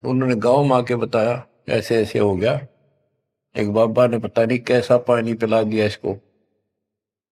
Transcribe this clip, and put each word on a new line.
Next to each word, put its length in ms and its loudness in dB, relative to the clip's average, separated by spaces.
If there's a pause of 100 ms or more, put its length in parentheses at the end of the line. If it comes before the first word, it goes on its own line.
उन्होंने 300 0
गांव 300 2
में 120 2
आके 200 0
बताया, 500 -2 (220)
"ऐसे 340 0
ऐसे 160 -2
हो 180 2
गया, 300 -2 (880)
एक 160 -2
बाबा 340 2
ने 120 0
पता 260 -2
नहीं 140 -2
कैसा 380 2
पानी 380 0
पिला 280 0
दिया 240 0
इसको, 300 -6 (1160)